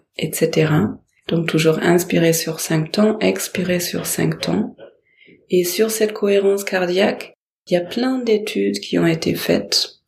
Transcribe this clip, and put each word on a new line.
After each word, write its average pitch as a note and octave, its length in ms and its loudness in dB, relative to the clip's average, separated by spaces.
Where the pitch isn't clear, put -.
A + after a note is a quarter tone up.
et D#3+ 160 -4
cetera. D#3+ 640 2
Donc E3 200 0
toujours D#3+ 320 2
inspirer E3+ 540 2
sur D#3+ 260 -4
cinq D#3 320 -2
temps, G#3+ 280 2
expirer F3+ 600 -2
sur E3+ 260 -6
cinq D#3+ 360 -2
temps. F3 340 -2
Et F3+ 140 2
sur A3 260 0
cette G#3+ 240 0
cohérence G3+ 500 2
cardiaque, F#3 720 -2
il F3+ 60 0
y F3 40 4
a F3 40 2
plein B3+ 380 -2
d'études G#3 600 0
qui - 200 -2
ont E3+ 80 4
été E3 260 0
faites. - 760 -2